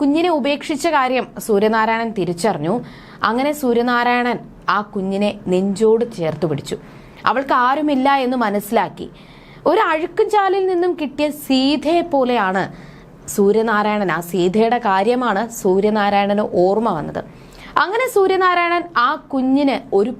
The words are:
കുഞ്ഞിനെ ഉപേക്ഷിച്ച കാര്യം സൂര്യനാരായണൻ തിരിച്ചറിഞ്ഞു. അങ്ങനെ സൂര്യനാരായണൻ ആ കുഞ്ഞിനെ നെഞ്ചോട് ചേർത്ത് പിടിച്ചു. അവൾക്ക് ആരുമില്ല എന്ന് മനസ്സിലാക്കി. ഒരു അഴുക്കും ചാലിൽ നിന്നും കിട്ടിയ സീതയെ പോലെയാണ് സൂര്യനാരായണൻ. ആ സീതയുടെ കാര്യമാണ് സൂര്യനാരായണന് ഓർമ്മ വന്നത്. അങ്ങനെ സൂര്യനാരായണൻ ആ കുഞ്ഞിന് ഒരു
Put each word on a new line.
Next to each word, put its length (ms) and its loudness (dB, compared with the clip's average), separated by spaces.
കുഞ്ഞിനെ 280 2
ഉപേക്ഷിച്ച 580 -2
കാര്യം 380 0
സൂര്യനാരായണൻ 720 2
തിരിച്ചറിഞ്ഞു. 640 -2
അങ്ങനെ 280 0
സൂര്യനാരായണൻ 840 0
ആ 120 2
കുഞ്ഞിനെ 680 -4
നെഞ്ചോട് 580 2
ചേർത്ത് 320 -4
പിടിച്ചു. 280 -6
അവൾക്ക് 280 0
ആരുമില്ല 560 2
എന്ന് 120 -2
മനസ്സിലാക്കി. 720 -2
ഒരു 140 2
അഴുക്കും 500 0
ചാലിൽ 380 2
നിന്നും 340 0
കിട്ടിയ 280 -2
സീതയെ 720 0
പോലെയാണ് 600 0
സൂര്യനാരായണൻ. 760 2
ആ 80 -2
സീതയുടെ 580 0
കാര്യമാണ് 720 0
സൂര്യനാരായണന് 920 2
ഓർമ്മ 280 2
വന്നത്. 300 -6
അങ്ങനെ 380 0
സൂര്യനാരായണൻ 680 2
ആ 180 0
കുഞ്ഞിന് 440 2
ഒരു 260 2